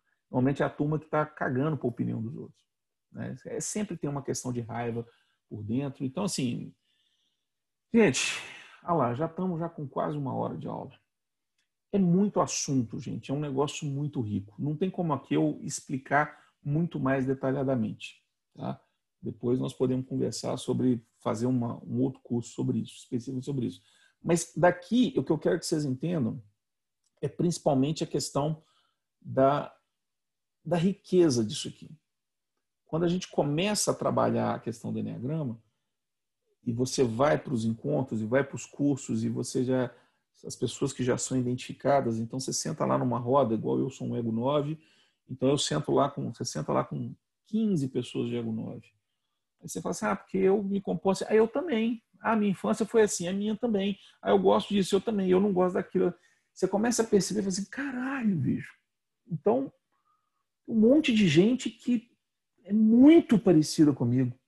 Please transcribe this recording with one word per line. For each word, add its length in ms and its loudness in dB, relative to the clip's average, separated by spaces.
Normalmente 320 0
é 40 0
a 40 -4
turma 280 -2
que 80 -14
tá 180 0
cagando 540 -4
pra 100 -2
opinião 320 -4
dos 160 -8
outros. 300 -16
Né? 240 -10
É, 140 -8
sempre 360 -6
tem 140 -6
uma 120 -6
questão 300 -6
de 80 -6
raiva 460 -6
por 140 -12
dentro. 420 -4
Então, 200 -4
assim, 500 -4
gente, 480 4
ah 80 0
lá, 200 2
já 140 -4
tamo 300 -4
já 100 -4
com 200 -10
quase 280 -4
uma 160 -4
hora 240 -4
de 120 -10
aula. 240 -10
É 60 2
muito 420 4
assunto, 600 -2
gente. 320 -10
É 20 -4
um 60 -4
negócio 440 -4
muito 360 -4
rico. 360 -4
Não 200 -4
tem 120 -2
como 240 -4
aqui 220 -4
eu 280 0
explicar 800 -4
muito 380 -2
mais 260 0
detalhadamente, 960 -2
tá? 260 -10
Depois 380 -2
nós 140 -6
podemos 340 -2
conversar 500 -4
sobre 480 0
fazer 280 -2
uma, 380 -2
um 160 -4
outro 220 -2
curso 280 -6
sobre 280 -2
isso, 180 -8
específico 460 -8
sobre 240 -4
isso. 160 -10
Mas 340 0
daqui, 600 2
o 80 0
que 80 0
eu 60 0
quero 200 0
que 80 -10
vocês 180 -2
entendam 560 -2
é 80 -2
principalmente 760 0
a 20 -8
questão 560 -4
da, 540 0
da 120 0
riqueza 680 2
disso 220 -6
aqui. 240 -16
Quando 200 -2
a 40 4
gente 200 -2
começa 600 0
a 40 2
trabalhar 600 0
a 60 -8
questão 320 -10
do 80 -6
Enneagrama, 600 -6
e 60 -2
você 320 0
vai 340 2
pros 260 -4
encontros, 560 -2
e 60 -4
vai 160 2
pros 240 -8
cursos, 560 -2
e 60 0
você 340 -4
já, 320 -2
as 120 -12
pessoas 360 -4
que 120 -4
já 120 0
são 220 -4
identificadas, 800 -2
então 220 -6
você 120 -6
senta 320 -4
lá 140 0
numa 220 -2
roda, 340 2
igual 240 -2
eu 100 0
sou 200 -10
um 80 -4
ego 160 -4
nove, 440 -2
então 180 0
eu 80 4
sento 360 -2
lá 180 2
com, 240 -8
você 100 -8
senta 280 -6
lá 120 0
com 300 -8
quinze 420 0
pessoas 400 -6
de 80 -6
ego 140 -6
nove. 380 -10
Aí 60 -12
você 120 -8
fala 120 -4
assim, 140 -6
ah, 100 0
porque 220 -6
eu 220 4
me 200 -4
comporto 420 -2
assim. 100 -6
Ah, 40 4
eu 100 6
também. 560 -2
Ah, 140 0
minha 160 2
infância 340 -2
foi 180 4
assim, 260 0
a 40 -2
minha 240 -2
também. 400 0
Ah, 100 0
eu 80 6
gosto 360 4
disso, 220 2
eu 40 4
também, 300 0
eu 100 6
não 120 2
gosto 220 2
daquilo. 380 0
Você 140 -2
começa 360 2
a 40 0
perceber, 360 2
fala 100 -2
assim, 140 -4
caralho, 680 -4
bicho. 380 -2
Então, 420 -2
um 80 -4
monte 400 6
de 140 6
gente 420 4
que 400 -4
é 80 -6
muito 640 10
parecida 540 6
comigo. 440 2